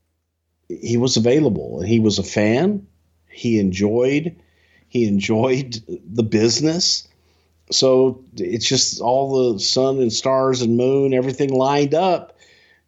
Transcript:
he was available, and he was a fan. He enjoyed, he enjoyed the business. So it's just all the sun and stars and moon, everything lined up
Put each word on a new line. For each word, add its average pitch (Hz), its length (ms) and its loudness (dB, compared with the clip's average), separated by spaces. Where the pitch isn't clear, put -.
he 104 280 -4
was 127 200 0
available, 110 640 0
and 95 80 -6
he 113 120 4
was 101 180 2
a 98 40 -2
fan. 131 640 0
He 113 280 -2
enjoyed, 117 800 0
he 120 180 0
enjoyed 113 840 0
the 92 340 -6
business. 117 840 0
So 131 520 2
it's 107 320 -4
just - 320 -2
all 127 520 0
the 98 80 -6
sun 135 380 0
and 117 140 0
stars 131 500 0
and 117 140 2
moon, 135 380 2
everything 135 380 -2
lined 139 420 2
up 175 420 -2